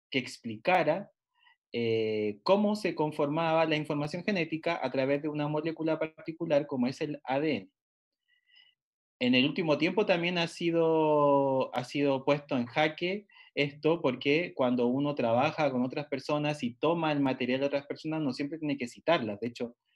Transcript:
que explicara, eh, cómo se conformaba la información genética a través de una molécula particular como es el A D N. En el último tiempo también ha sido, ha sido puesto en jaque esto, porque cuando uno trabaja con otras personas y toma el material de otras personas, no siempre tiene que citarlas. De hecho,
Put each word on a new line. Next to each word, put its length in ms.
que 100
explicara, 920
eh, 720
cómo 320
se 200
conformaba 680
la 120
información 480
genética 580
a 80
través 300
de 80
una 180
molécula 520
particular 680
como 200
es 120
el 240
A 160
D 160
N. 140
En 160
el 100
último 320
tiempo 280
también 320
ha 100
sido, 1300
ha 120
sido 400
puesto 320
en 80
jaque 600
esto, 460
porque 520
cuando 340
uno 280
trabaja 560
con 140
otras 220
personas 560
y 100
toma 400
el 80
material 400
de 60
otras 180
personas, 340
no 140
siempre 240
tiene 200
que 120
citarlas. 500
De 80
hecho, 300